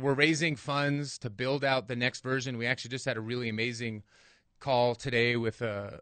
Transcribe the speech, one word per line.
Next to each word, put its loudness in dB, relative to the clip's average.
we're 4
raising 4
funds -2
to -6
build -2
out 2
the -4
next -2
version. -2
We -2
actually -2
just -6
had -2
a -4
really -2
amazing -4
call 4
today 2
with -2
a, -6